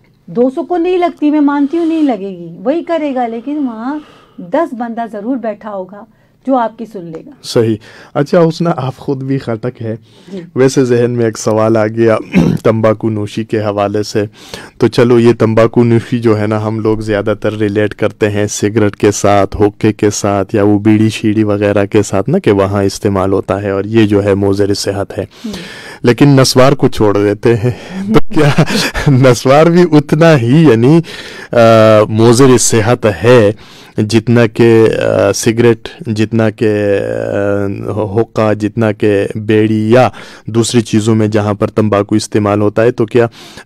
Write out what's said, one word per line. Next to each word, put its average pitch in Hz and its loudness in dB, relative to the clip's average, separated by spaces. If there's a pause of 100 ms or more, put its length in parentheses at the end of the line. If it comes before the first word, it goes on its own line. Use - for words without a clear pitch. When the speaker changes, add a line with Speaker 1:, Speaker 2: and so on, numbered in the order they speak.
(300)
Speaker 1:
दो 240 0
सौ 262 -6
को 359 -4
नहीं 359 -2
लगती, 302 -2
मैं 302 0
मानती 285 0
हूँ 339 -2
नहीं 320 -2
लगेगी, 185 -6
वही 269 -2
करेगा, 294 -4
लेकिन 233 -8
वहाँ 254 -8 (400)
दस 277 -4
बंदा 233 -8
जरूर 226 -8
बैठा 214 -10
होगा 202 -14 (400)
जो 262 0
आपकी 226 -4
सुन 202 -14
लेगा। 170 -18
Speaker 2:
सही। 110 0 (360)
अच्छा 143 0
हुस्ना, 165 0
आप 131 -6
खुद 135 -8
भी 135 -4
खटक 120 -8
है, 110 -8 (360)
Speaker 1:
जी। 180 -12 (100)
Speaker 2:
वैसे 131 2
जहन 120 0
में 120 -2
एक 110 -4
सवाल 110 0
आ 107 0
गया 113 2
<clears throat> - -4
तंबाकू 110 0
नोशी 107 -6
के 113 -6
हवाले 104 -2
से। 104 -4 (500)
तो 120 4
चलो, 120 2
ये 117 4
तंबाकू 113 2
नोशी 117 0
जो 113 2
है 104 -2
ना, 110 -2
हम 110 -6
लोग 107 -2
ज़्यादातर 107 -4
रिलेट 107 -2
करते 107 -4
हैं 104 -2
सिगरेट 104 -2
के 104 2
साथ, 101 2
हुक्के 104 0
के 104 -2
साथ 101 -2 (100)
या 104 0
वो 104 2
बीड़ी 107 2
शीड़ी 107 -2
वगैरह 101 0
के 101 0
साथ 95 -2
ना, 104 0
कि 110 0
वहाँ 98 0
इस्तेमाल 98 -2
होता 95 -2
है 98 -4
और 98 -4
ये 110 2
जो 101 2
है 101 2
मुज़र 98 0
सेहत 98 -6
है। 98 -8
Speaker 1:
हम्म। 202 -12 (500)
Speaker 2:
लेकिन 135 4
नस्वार 127 4
को 135 2
छोड़ 104 0
देते 104 0
हैं 180 -4
<laughs> - -
तो 208 6
क्या 147 2 (440)
नस्वार 135 4
भी 175 4
उतना 156 2
ही, 135 4
यानी, 120 4 (560)
अ, 110 4
मुज़र 120 4
सेहत 113 0
है 110 2 (440)
जितना 113 0
के, 113 4
अ, 104 0
सिगरेट, 113 0 (200)
जितना 110 -2
के, 104 -2
अ, 101 -4
हुक्का, 107 -2
जितना 107 -2
के 104 -2
बेड़ी 110 0
या 123 4 (360)
दूसरी 113 0
चीज़ों 110 0
में 107 0
जहाँ 104 -2
पर 101 -2
तंबाकू 104 0
इस्तेमाल 104 -2
होता 104 0
है, 120 2
तो 123 -4
क्या, 117 2
अ, 113 -4 (360)